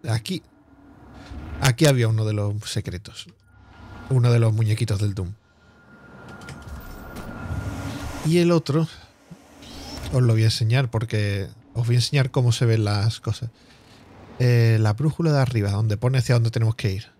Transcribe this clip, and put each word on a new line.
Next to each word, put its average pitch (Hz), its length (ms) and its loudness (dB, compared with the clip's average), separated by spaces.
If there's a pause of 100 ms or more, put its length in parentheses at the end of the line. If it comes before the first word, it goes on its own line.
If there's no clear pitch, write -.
Aquí, 113 320 -4 (1200)
aquí 139 240 2
había 127 220 4
uno 110 180 0
de 107 80 -2
los 104 220 -2 (100)
secretos. - 640 -10 (800)
Uno 120 220 4
de 120 80 6
los 113 160 4
muñequitos 110 440 0
del 104 140 -2
Doom. 95 220 -8 (3000)
Y 165 140 4
el 170 120 4
otro 160 360 2 (1200)
os 127 120 2
lo 113 100 4
voy 110 80 4
a 110 40 4
enseñar 117 440 2
porque 104 580 -2 (280)
os 117 100 -2
voy 120 100 2
a 123 40 4
enseñar 131 320 2
cómo 123 200 2
se 123 140 2
ven 110 200 4
las 104 340 0
cosas. 117 320 -6 (880)
Eh, 117 420 4
la 107 120 4
brújula 156 380 0
de 143 100 4
arriba, 113 280 2
donde 104 280 0
pone 131 200 0
hacia 123 160 2
dónde 117 160 4
tenemos 113 240 0
que - 180 -2
ir. 95 140 -6 (140)